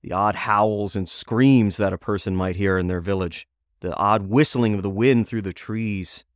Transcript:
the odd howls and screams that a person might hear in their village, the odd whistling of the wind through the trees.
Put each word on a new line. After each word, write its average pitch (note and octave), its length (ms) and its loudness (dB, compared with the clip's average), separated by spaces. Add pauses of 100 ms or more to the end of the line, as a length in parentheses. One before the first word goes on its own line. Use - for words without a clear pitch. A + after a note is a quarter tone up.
the - 100 -10
odd G2+ 240 0
howls G#2 600 0
and F#2+ 120 -4
screams A#2+ 680 4
that G2 160 0
a F2+ 40 -6
person G2 380 -4
might F#2 200 -2
hear F#2+ 220 0
in F2+ 100 0
their F2+ 140 -2
village, F#2 460 -4 (320)
the F2+ 160 -6
odd G#2 280 2
whistling A#2 500 2
of G2 100 -2
the G2+ 60 -2
wind A2+ 380 2
through A2 160 -6
the F#2 100 -6
trees. G#2+ 720 -8 (100)